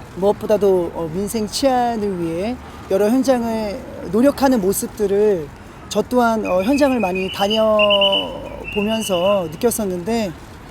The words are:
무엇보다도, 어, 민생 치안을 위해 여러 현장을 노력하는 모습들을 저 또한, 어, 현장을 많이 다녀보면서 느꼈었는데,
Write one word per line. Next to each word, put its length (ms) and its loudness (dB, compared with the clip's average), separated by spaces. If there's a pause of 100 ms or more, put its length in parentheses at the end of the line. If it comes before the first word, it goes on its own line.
(160)
무엇보다도, 800 2
어, 200 -6
민생 320 -4
치안을 720 0
위해 360 -4 (340)
여러 180 4
현장을 680 0 (320)
노력하는 500 4
모습들을 840 0 (420)
저 140 0
또한, 420 2
어, 200 2
현장을 340 4
많이 340 0
다녀보면서 2250 0
느꼈었는데, 800 -2 (380)